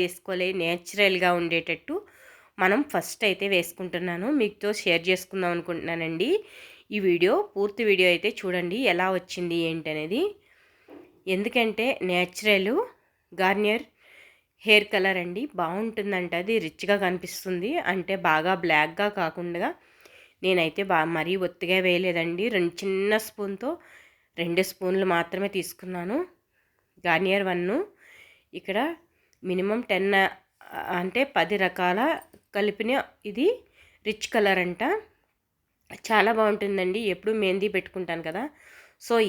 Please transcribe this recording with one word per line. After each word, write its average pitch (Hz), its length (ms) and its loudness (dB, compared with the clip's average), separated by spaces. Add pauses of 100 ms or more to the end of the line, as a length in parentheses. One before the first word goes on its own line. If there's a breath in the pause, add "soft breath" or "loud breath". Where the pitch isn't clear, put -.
వేసుకోవాలి, 180 480 -4 (120)
నేచురల్‌గా 180 720 2
ఉండేటట్టు 170 640 -2 (640 loud breath)
మనం 202 320 4
ఫస్ట్ - 400 -4
అయితే 190 180 -2
వేసుకుంటున్నాను, 180 800 -2 (140)
మీతో 208 300 -2 (100)
షేర్ 170 280 2
చేసుకుందాం 185 460 -2
అనుకుంటున్నానండి. 165 760 -4 (640 loud breath)
ఈ 208 160 -2
వీడియో, 175 280 4 (200)
పూర్తి 202 340 -2
వీడియో 185 240 6
అయితే 185 180 0 (100)
చూడండి, 180 380 -2 (140)
ఎలా 180 140 2 (100)
వచ్చింది 175 420 -4 (120)
ఏంటి 160 240 -6
అనేది. 165 260 -4 (1120 loud breath)
ఎందుకంటే 220 520 0 (240)
నేచురల్ 190 600 2 (580)
గార్నియర్ 208 540 0 (800 soft breath)
హెయిర్ 208 280 6
కలర్ 190 320 2
అండి, 175 180 -6 (140)
బాగుంటుందంట. 185 800 -4
అది 190 240 -2
రిచ్‌గా 175 380 -2
కనిపిస్తుంది, 185 720 -4 (180)
అంటే 185 240 -2 (160)
బాగా 156 320 2
బ్లాక్‌గా 165 560 2
కాకుండా. 175 500 -4 (720 soft breath)
నేనైతే 180 420 2
బా, 190 140 4 (180)
మరీ 165 180 -2 (120)
ఒత్తుగా 175 380 -2
వేయలేదండి. 175 680 0
రెండు 180 300 0
చిన్న 196 380 0
స్పూన్‌తో, 208 520 -8 (680 loud breath)
రెండు 170 320 0
స్పూన్లు 190 420 -2
మాత్రమే 185 440 0
తీసుకున్నాను 185 640 -6 (880)
గార్నియర్ 190 440 2
వన్. 175 160 -2 (920 loud breath)
ఇక్కడ 185 240 -6 (680)
మినిమం 185 360 -2 (100)
టెన్, 190 200 0 (920)
అంటే 190 200 -2 (140)
పది 175 220 2
రకాల 185 420 0 (540)
కలిపిన 208 380 0 (340)
ఇది 220 220 0 (580 soft breath)
రిచ్ 214 280 -4
కలర్ 196 300 4
అంట. 180 200 -4 (1300)
చాలా 214 300 4
బాగుంటుందండి, 202 600 0 (120)
ఎప్పుడు 202 280 -4
మెహందీ 196 340 2
పెట్టుకుంటాను 175 540 -6
కదా. 190 140 -6 (600 loud breath)
So 233 100 2 (140)